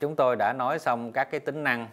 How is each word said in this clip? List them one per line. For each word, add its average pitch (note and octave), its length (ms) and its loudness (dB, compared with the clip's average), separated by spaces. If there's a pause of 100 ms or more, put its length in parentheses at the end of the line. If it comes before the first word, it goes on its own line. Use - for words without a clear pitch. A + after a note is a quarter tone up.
chúng D3 160 -2
tôi B2+ 200 4
đã G#2 160 2
nói C3+ 260 0
xong A#2+ 340 -2
các B2+ 180 -2
cái D3+ 100 -4
tính D3 240 -6
năng, A#2+ 280 0